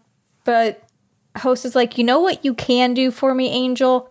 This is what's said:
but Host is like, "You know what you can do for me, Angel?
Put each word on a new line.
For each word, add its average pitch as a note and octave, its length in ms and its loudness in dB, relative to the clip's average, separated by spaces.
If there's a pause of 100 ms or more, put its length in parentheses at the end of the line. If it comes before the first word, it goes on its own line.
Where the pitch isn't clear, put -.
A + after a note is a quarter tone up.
(460)
but A3+ 360 0 (560)
Host B3+ 280 -2
is B3 100 -4
like, A#3+ 220 0
"You A#3+ 80 0
know C4 160 4
what F#4 220 0
you C4+ 120 -2
can B3 400 0
do C4 160 0
for C4 240 -2
me, C4 140 -2
Angel? B3+ 600 0